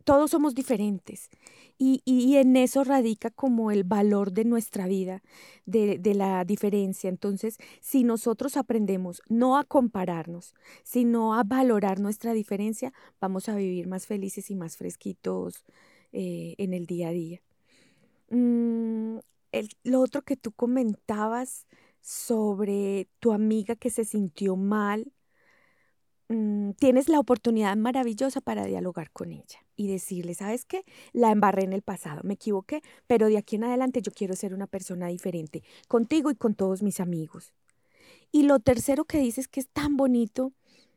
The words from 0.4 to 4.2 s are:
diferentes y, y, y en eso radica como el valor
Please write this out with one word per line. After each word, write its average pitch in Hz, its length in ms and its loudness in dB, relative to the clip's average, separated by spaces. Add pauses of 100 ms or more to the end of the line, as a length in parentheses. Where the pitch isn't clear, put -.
diferentes 208 760 -4 (500)
y, 262 260 4
y, 254 200 4
y 277 120 6
en 254 200 8
eso 262 280 4
radica 233 460 0
como 226 400 0
el 202 140 2
valor 202 480 2